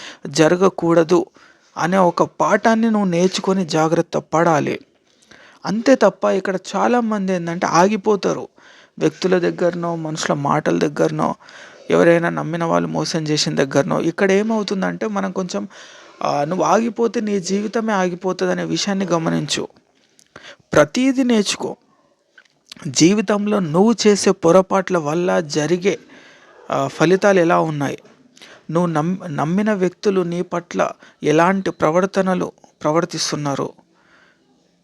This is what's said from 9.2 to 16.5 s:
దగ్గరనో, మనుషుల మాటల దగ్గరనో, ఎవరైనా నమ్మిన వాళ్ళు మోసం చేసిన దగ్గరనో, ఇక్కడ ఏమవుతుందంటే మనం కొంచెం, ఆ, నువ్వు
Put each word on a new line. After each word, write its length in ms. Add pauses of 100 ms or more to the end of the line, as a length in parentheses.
దగ్గరనో, 580
మనుషుల 380
మాటల 460
దగ్గరనో, 560 (540)
ఎవరైనా 400
నమ్మిన 340
వాళ్ళు 240
మోసం 360
చేసిన 320
దగ్గరనో, 460
ఇక్కడ 300
ఏమవుతుందంటే 760
మనం 240
కొంచెం, 360 (560)
ఆ, 200
నువ్వు 220